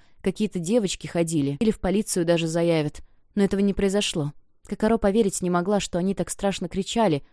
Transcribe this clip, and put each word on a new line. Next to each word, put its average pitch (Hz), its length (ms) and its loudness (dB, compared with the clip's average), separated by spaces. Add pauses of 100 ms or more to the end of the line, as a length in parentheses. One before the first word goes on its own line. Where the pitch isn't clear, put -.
(220)
какие-то 196 380 -2
девочки 190 480 -2
ходили", 160 540 0
или 220 100 4
в - 80 -4
полицию 190 460 0
даже 165 220 2
заявят. 160 540 0 (340)
Но 202 80 4
этого 196 180 2
не 202 120 2
произошло. 190 600 -2 (340)
Кокоро 220 300 2
поверить 202 440 2
не 180 80 -2
могла, 180 300 2
что - 180 -4
они 190 160 0
так - 160 -4
страшно 190 380 -4
кричали, 185 640 0